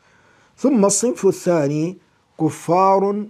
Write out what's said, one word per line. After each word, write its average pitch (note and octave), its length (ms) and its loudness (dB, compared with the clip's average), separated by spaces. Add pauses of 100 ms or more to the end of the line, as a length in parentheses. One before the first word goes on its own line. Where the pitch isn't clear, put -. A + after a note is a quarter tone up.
(560)
ثم A#3+ 280 2
الصنف G3 420 0
الثاني: E3 720 -2 (420)
كفار G3 880 0